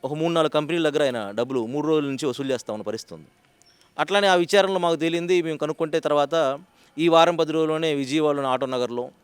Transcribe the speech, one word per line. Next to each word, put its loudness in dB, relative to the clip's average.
ఒక -6
మూడు -2
నాలుగు 2
కంపెనీల 0
దగ్గర 0
ఆయన -4
డబ్బులు -2
మూడు -4
రోజుల 2
నుంచి -6
వసూలు -4
చేస్తా -6
ఉన్న -10
పరిస్థితి -8
ఉంది. -20
అట్లానే 2
ఆ 6
విచారణలో 4
మాకు 2
తేలింది, 0
మేము -4
కనుక్కుంటే -4
తర్వాత 0
ఈ 2
వారం 6
పది 0
రోజుల్లోనే 0
విజయవాడలోని 0
ఆటో 0
నగర్లో -4